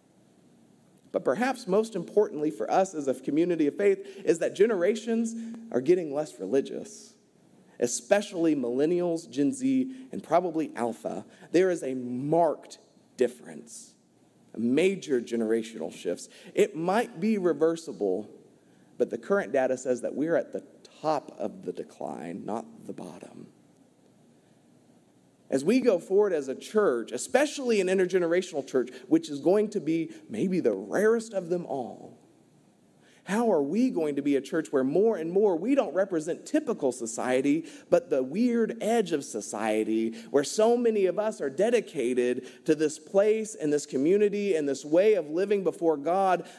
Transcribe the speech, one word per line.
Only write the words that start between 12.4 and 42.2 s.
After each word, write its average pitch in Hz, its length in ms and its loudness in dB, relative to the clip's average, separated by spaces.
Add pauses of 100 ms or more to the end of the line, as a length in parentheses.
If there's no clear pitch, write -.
difference, - 760 -4 (600)
a - 60 -8
major 147 600 2
generational 113 760 -2
shifts. - 360 -8 (240)
It 170 240 0
might 185 420 -2
be 214 180 0
reversible, 143 920 0 (680)
but 120 120 0
the 117 80 -6
current 190 340 -2
data 131 260 2
says 127 240 -2
that - 140 -6
we're 156 220 0
at - 160 -4
the 95 100 -8 (380)
top 151 360 -4
of 95 280 -8
the 85 80 -6
decline, 78 720 -10
not 107 200 -6 (220)
the 98 60 -10
bottom. - 540 -16 (2000)
As 139 160 0
we 247 160 4
go 208 180 4
forward 196 320 2
as 143 160 -2
a 127 80 -4
church, 135 560 0
especially 247 680 0
an 180 60 2
intergenerational 180 800 2
church, 123 260 0 (180)
which 160 200 2
is 143 120 -8
going 208 300 4
to 190 100 -4
be 160 300 -2 (180)
maybe 175 320 -2
the 120 120 4
rarest 214 600 0
of 175 160 -4
them 175 160 -2
all, 117 520 -10 (1080)
how 220 260 2
are 156 100 4
we 208 280 2
going 156 280 -2
to 143 40 -2
be 143 140 2
a 131 60 2
church 160 300 -4
where 131 120 2
more 185 340 2
and 165 140 -4
more 196 240 4
we 208 180 0
don't 208 220 2
represent 165 500 -2
typical 147 460 0
society, 127 720 0 (240)
but 170 220 4
the 139 100 2
weird 226 600 0
edge 208 320 0
of 139 100 0
society, 110 920 -2 (140)
where 139 140 2
so 226 340 2
many 220 300 2
of 175 100 -2
us 214 240 -4
are 143 80 -2
dedicated 135 1160 0